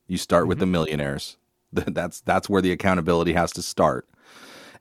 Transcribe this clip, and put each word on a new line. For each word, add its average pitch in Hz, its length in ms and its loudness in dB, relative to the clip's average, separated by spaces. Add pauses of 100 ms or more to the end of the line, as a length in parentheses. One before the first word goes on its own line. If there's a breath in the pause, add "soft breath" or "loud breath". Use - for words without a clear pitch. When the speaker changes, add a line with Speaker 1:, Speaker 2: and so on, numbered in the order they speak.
Speaker 1:
You 92 100 -4
start 87 300 2
with 87 100 0
Speaker 2:
Mm-hmm. 85 40 -2
Speaker 1:
the 95 40 0
millionaires. 76 720 -2 (160)
<laughs> - 180 -20
That's, 87 500 -4
that's 92 280 0
where 98 120 2
the 92 100 4
accountability 85 600 2
has 85 200 0
to 87 80 -10
start. 73 460 0 (720 loud breath)